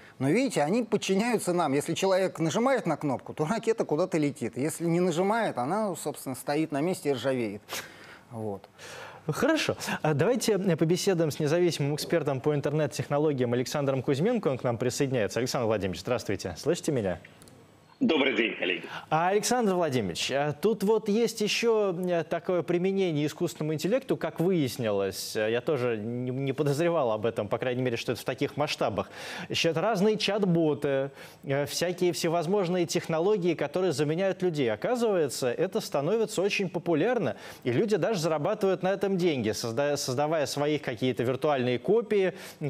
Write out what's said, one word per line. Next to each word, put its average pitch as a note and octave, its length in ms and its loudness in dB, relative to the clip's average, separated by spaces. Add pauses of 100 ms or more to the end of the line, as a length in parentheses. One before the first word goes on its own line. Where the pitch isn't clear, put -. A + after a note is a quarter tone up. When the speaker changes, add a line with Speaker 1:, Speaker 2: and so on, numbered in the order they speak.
(180)
Speaker 1:
Но C3 120 2
видите, G#3 320 2
они G3 200 2
подчиняются G3+ 720 0
нам. E3 220 2
Если D3 180 0
человек F#3 460 2
нажимает G#3+ 480 2
на D#3 100 0
кнопку, A#2+ 380 -4
то D3+ 100 0
ракета A3 400 0
куда-то F3+ 320 0
летит. C#3+ 400 -2
Если D#3 300 -2
не E3+ 140 2
нажимает, F#3 580 0
она, F3+ 360 -2
собственно, C#3 400 -8
стоит D3+ 380 -2
на C#3 80 0
месте D#3+ 300 -2
и - 20 4
ржавеет. A#2+ 480 -2 (680)
Вот. G#2+ 320 -8 (680)
Speaker 2:
Хорошо. D4 460 0 (240)
А D#3 140 2
давайте, G#3+ 380 2
э, F#3 240 2
побеседуем E3+ 540 2
с - 80 -6
независимым D3+ 560 2
экспертом D3 460 -2
по D3+ 140 2
интернет-технологиям C#3+ 1000 0
Александром C3+ 500 0
Кузьменко. E3+ 460 0
Он C3+ 80 0
к - 80 -10
нам A#2+ 140 0
присоединяется. B2 640 0
Александр B2+ 260 -2
Владимирович, G2 340 0
здравствуйте. G2+ 560 -4
Слышите E3+ 360 -2
меня? G2 280 -2 (800)
Speaker 3:
Добрый C3+ 360 2
день, G#2+ 180 0
коллеги. F2 300 -4 (260)
Speaker 2:
А, E3 200 2
Александр G#3+ 440 2
Владимирович, C3 560 0
а C#3+ 220 0
тут G3+ 320 0
вот G#3+ 240 2
есть A3 320 0
еще, G#3+ 520 2
э, F3 300 0
такое E3+ 400 -2
применение F3 640 0
искусственному D#3 480 -2
интеллекту, F3 420 0
как - 220 -6
выяснилось. A#2 960 0
Э, A2 160 2
я A#2+ 100 2
тоже B2 360 0
не, A#2+ 340 -4
не C3+ 220 -2
подозревал D3 580 2
об G#2+ 160 0
этом, G#2+ 220 0
по A2+ 100 0
крайней B2+ 240 -2
мере, A#2 140 0
что - 160 -4
это A2 80 -4
в - 40 -14
таких C3+ 320 -2
масштабах. C#3 540 -2 (380)
Еще - 240 0
разные G3+ 440 2
чат-боты, D#3 920 2 (320)
э, C#3 240 0
всякие F3 460 0
всевозможные F3 760 0
технологии, E3+ 680 0
которые F3+ 360 0
заменяют D#3+ 520 0
людей. D3 280 2
Оказывается, F3+ 800 0
это F3+ 320 -2
становится F3 600 -2
очень G3+ 280 0
популярно, F3 640 0 (300)
и B2 80 0
люди G3 240 2
даже F#3 240 0
зарабатывают F3 640 0
на F#3 80 2
этом G3 240 0
деньги, D3 340 2
созда-, B2 460 0
создавая D3 500 0
своих D3 360 0
какие-то B2+ 420 -2
виртуальные B2+ 560 2
копии, G3+ 540 2 (360)